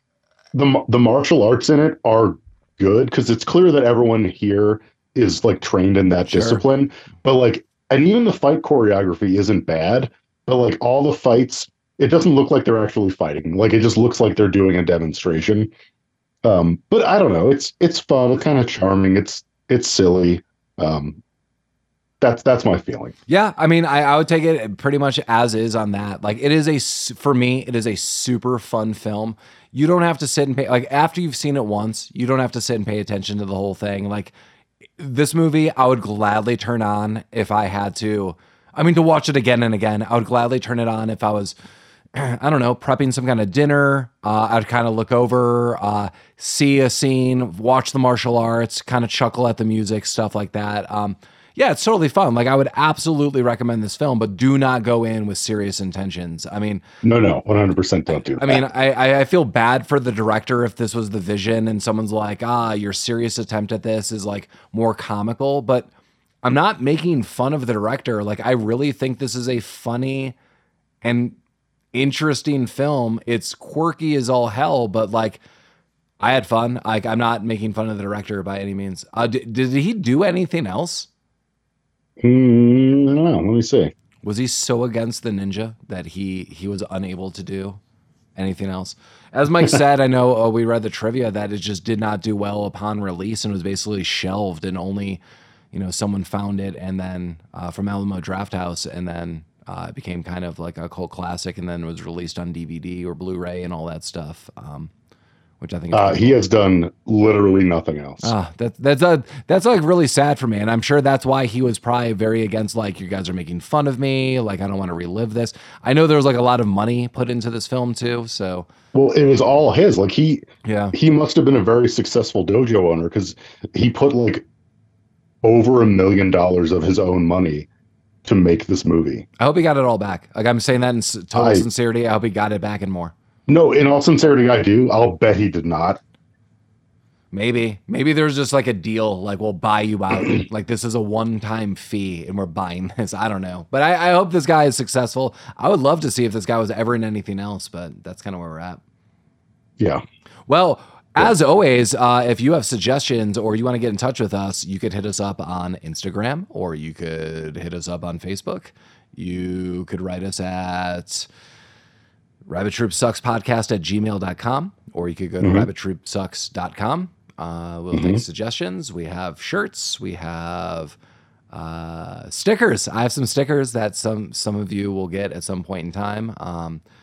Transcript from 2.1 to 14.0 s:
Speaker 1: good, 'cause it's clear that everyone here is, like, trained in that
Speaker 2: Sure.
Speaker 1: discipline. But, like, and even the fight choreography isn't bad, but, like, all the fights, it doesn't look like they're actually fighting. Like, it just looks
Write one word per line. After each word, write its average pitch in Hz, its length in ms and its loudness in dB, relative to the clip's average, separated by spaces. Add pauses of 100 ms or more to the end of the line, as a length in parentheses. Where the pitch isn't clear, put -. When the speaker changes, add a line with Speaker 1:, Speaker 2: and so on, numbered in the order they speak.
Speaker 1:
good, 110 340 4
'cause 123 180 0
it's 117 140 2
clear 175 280 6
that 143 120 4
everyone 117 420 4
here 104 560 0 (340)
is, 107 280 2
like, 107 180 2
trained 98 360 2
in 92 120 4
that 90 200 2
Speaker 2:
Sure. - 120 2
Speaker 1:
discipline. 135 500 2 (320)
But, 135 120 4
like, 123 300 2 (240)
and 139 180 4
even 233 180 4
the 202 80 2
fight 156 280 2
choreography 101 760 2
isn't 98 280 2
bad, 90 440 0 (360)
but, 127 120 2
like, 117 220 2
all 131 240 2
the 147 140 0
fights, 123 520 2 (300)
it 139 80 4
doesn't 160 280 6
look 135 160 4
like 135 120 4
they're 113 200 2
actually 101 260 0
fighting. 78 480 -4
Like, 110 160 4
it 113 80 6
just 107 160 4
looks 117 240 4